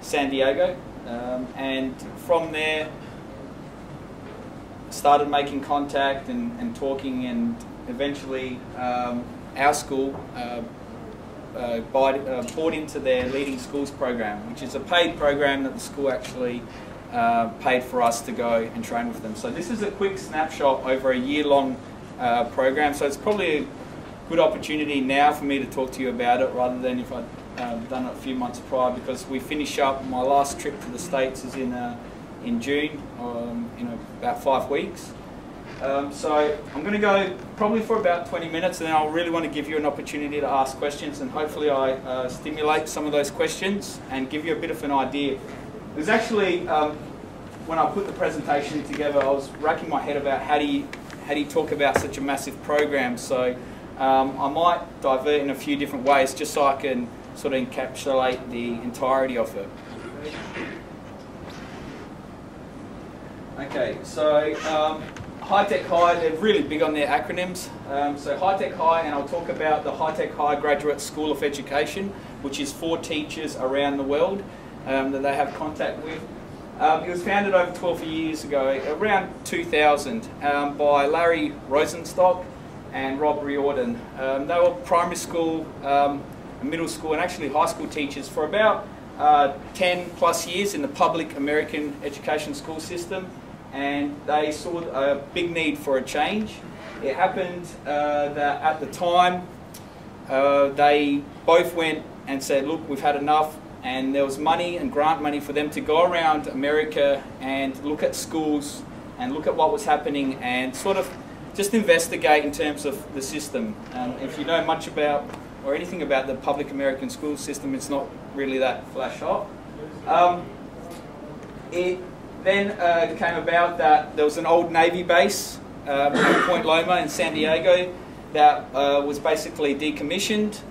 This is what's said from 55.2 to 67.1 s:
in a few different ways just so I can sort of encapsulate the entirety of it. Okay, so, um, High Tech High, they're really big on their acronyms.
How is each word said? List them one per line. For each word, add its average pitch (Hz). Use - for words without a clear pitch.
in 139
a 131
few 143
different 139
ways 135
just 147
so 147
I 135
can 123
sort 135
of 127
encapsulate 131
the 120
entirety 127
of 110
it. 98
Okay, -
so, 151
um, 156
High 202
Tech 202
High, 170
they're 160
really 190
big 156
on 160
their 147
acronyms. 175